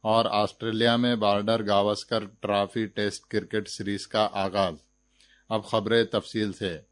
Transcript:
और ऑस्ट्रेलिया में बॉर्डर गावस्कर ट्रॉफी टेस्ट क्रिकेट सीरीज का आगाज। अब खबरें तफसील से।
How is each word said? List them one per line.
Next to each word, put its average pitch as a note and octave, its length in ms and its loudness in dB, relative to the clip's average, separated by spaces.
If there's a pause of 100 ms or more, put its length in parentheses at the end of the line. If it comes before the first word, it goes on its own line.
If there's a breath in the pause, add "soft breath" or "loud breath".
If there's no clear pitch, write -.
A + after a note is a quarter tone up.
और A2 220 4
ऑस्ट्रेलिया A2+ 680 0
में B2 240 0
बॉर्डर G#2 440 2
गावस्कर G#2 600 0 (180)
ट्रॉफी G2+ 460 -2
टेस्ट G#2 420 -4
क्रिकेट G#2 380 -4
सीरीज G2+ 380 -6
का G#2+ 160 0 (140)
आगाज। F#2+ 400 0 (760 soft breath)
अब G#2+ 160 -2
खबरें A2+ 400 2
तफसील G#2+ 460 -2
से। F#2+ 180 -6 (220)